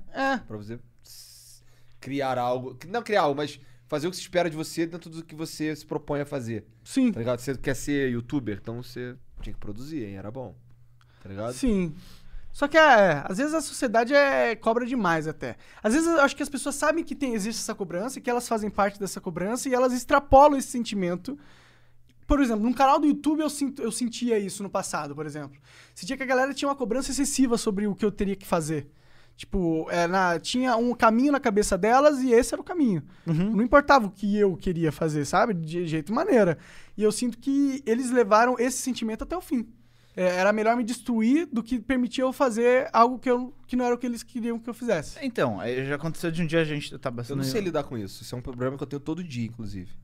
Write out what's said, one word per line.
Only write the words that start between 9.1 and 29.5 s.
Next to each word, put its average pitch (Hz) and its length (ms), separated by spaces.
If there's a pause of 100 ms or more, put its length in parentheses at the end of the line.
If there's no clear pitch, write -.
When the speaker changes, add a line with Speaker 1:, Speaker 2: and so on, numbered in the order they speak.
Speaker 2:
tinha - 140
que - 60
produzir, 123 440
hein? 98 140
Era 98 120
bom. 113 240 (680)
Tá 95 80
ligado? 110 240
Speaker 1:
Sim. 185 400 (580)
Só 294 160
que, 320 100
é, 208 480
às 185 120
vezes 294 140
a 320 80
sociedade 233 540
é, 262 400
cobra 233 320
demais 175 400
até. 143 300 (260)
Às 220 100
vezes 320 160
eu 330 120
acho 277 160
que 302 80
as 285 40
pessoas 277 280
sabem 311 260
que - 100
tem, 247 220
existe 214 260
essa 220 140
cobrança, 190 460
que 247 100
elas 240 160
fazem 214 240
parte 202 300
dessa 190 200
cobrança 190 480
e 254 60
elas 254 180
extrapolam 277 640
esse 262 120
sentimento. 202 680 (920)
Por 285 140
exemplo, 226 240
num 247 80
canal 269 260
do 302 80
YouTube 294 340
eu 302 100
sinto, 277 320
eu 226 100
sentia 240 460
isso 202 240
no 190 80
passado, 156 440
por 151 120
exemplo. 143 340 (340)
Sentia 202 220
que 269 60
a 254 40
galera 262 280
tinha 285 140
uma 277 60
cobrança 254 360
excessiva 254 480
sobre 208 280
o 196 80
que - 100
eu 208 80
teria 196 240
que - 100
fazer. 156 420 (480)
Tipo, 165 540